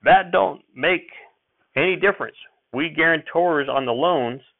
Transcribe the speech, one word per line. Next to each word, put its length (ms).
That 280
don't 320
make 340
any 200
difference. 400
We 180
guarantors 800
on 180
the 60
loans 500